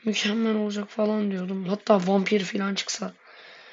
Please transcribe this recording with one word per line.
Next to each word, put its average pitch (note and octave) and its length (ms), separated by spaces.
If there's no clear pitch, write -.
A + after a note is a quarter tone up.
Mükemmel A3 520
olacak G#3 340
falan G#3+ 400
diyordum. F#3+ 380
Hatta G3+ 380
vampir G3 380
falan G2 300
çıksa. - 380